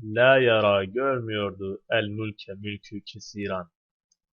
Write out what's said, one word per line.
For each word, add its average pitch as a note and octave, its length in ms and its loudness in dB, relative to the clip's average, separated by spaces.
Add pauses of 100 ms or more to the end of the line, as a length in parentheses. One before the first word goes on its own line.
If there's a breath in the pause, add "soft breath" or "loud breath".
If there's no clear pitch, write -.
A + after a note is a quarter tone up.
la A#2+ 340 6
yara, G#2+ 480 4
görmüyordu. G#2 960 -4 (100)
El A2 160 0
mülke, G#2 460 -10
mülkü G#2 520 -12
kesiran, G2 640 -10 (640)